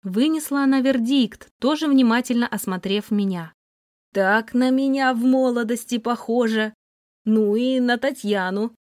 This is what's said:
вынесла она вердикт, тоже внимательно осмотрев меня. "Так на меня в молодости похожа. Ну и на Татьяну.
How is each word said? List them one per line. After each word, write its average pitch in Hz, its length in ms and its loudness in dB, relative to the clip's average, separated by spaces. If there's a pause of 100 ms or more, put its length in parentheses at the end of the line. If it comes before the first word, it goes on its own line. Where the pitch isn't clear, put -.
вынесла 277 600 0
она 269 160 4
вердикт, 254 680 0 (100)
тоже 302 260 0
внимательно 247 640 2
осмотрев 196 640 -4
меня. 185 400 -4 (600)
"Так 202 420 0
на 254 160 2
меня 269 440 0
в 233 40 -2
молодости 240 800 0
похожа. 226 760 -2 (500)
Ну 214 300 2
и 254 240 0
на 247 180 2
Татьяну. 208 840 -4